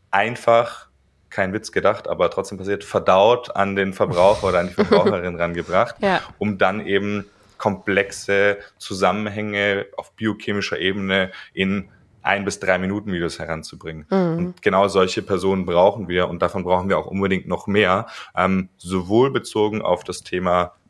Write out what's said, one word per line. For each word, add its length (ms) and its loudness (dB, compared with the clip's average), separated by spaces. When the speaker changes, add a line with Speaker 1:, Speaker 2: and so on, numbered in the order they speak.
Speaker 1:
einfach, 760 2
kein 220 -2
Witz 220 -8
gedacht, 340 0
aber 220 0
trotzdem 280 -6
passiert, 280 -6
verdaut 680 2
an 220 -2
den 160 0
Verbraucher 560 2
oder 120 2
an 100 0
die 40 -12
Speaker 2:
<laughs> 20 -20
Speaker 1:
Verbraucherin 600 2
rangebracht, 640 -2
Speaker 2:
Ja. 220 0
Speaker 1:
um 200 -2
dann 280 2
eben 400 -2
komplexe 1000 0
Zusammenhänge 1080 -2
auf 160 -12
biochemischer 680 -4
Ebene 520 -2
in 360 -2
ein 240 0
bis 140 -4
drei 180 0
Minuten 340 -4
Videos 280 -4
heranzubringen. 680 -10
Speaker 2:
Mhm. 280 0
Speaker 1:
Und 240 -6
genau 260 4
solche 340 2
Personen 440 0
brauchen 420 4
wir 220 0
und 120 -6
davon 220 -2
brauchen 240 0
wir 100 2
auch 100 -4
unbedingt 420 -2
noch 180 -4
mehr, 400 2
ähm, 440 0
sowohl 520 2
bezogen 520 -2
auf 240 0
das 160 -8
Thema 520 0